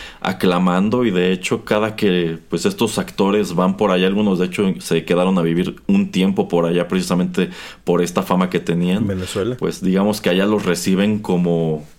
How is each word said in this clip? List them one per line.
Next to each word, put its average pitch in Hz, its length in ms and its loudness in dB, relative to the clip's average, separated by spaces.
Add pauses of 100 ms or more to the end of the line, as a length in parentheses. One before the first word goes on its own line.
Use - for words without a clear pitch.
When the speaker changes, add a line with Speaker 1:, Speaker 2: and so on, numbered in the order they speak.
(200)
Speaker 1:
aclamando, 92 840 0
y 113 60 2
de 90 220 2
hecho 113 320 -4
cada 107 320 0
que, 87 420 0 (100)
pues, - 160 -4
estos 104 340 0
actores 98 560 0
van 92 220 2
por 104 140 2
allá, 92 160 2
algunos 98 320 0
de 90 80 0
hecho 90 180 -2 (160)
se 82 240 -2
quedaron 90 340 2
a 85 40 0
vivir 85 340 0 (100)
un 98 240 2
tiempo 95 380 0
por 85 160 2
allá 87 240 0
precisamente 90 640 0 (340)
por 87 180 2
esta 90 200 -2
fama 92 280 0
que 90 80 0
tenían. 90 480 0
Speaker 2:
Venezuela. 98 520 -4
Speaker 1:
Pues 85 240 -4
digamos 95 400 2
que 98 80 2
allá 95 160 2
los 104 180 0
reciben 95 540 0
como, 85 680 0 (120)